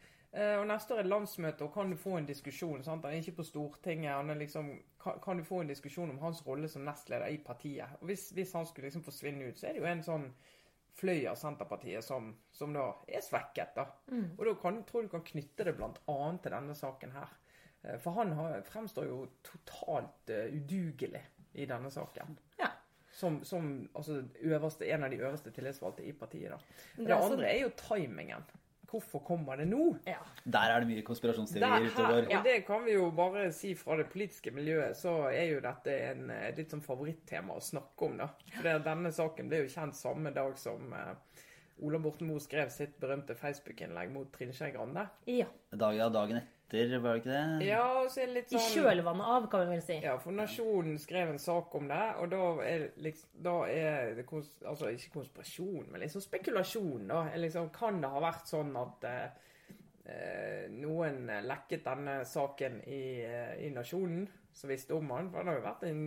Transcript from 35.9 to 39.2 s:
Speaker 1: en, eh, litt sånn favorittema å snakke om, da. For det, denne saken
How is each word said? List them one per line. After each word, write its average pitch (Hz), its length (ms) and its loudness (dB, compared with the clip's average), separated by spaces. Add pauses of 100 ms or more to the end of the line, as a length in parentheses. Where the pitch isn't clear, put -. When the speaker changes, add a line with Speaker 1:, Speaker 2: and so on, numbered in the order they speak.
Speaker 1:
en, 131 180 -6
eh, 110 240 -4
litt 156 160 -6
sånn 151 160 -6
favorittema 139 720 -4
å - 80 -8
snakke - 400 -2
om, 131 160 -2
da. 151 80 -2 (240)
For 233 80 -6
det, 165 140 4 (100)
denne 165 260 2
saken 156 380 -2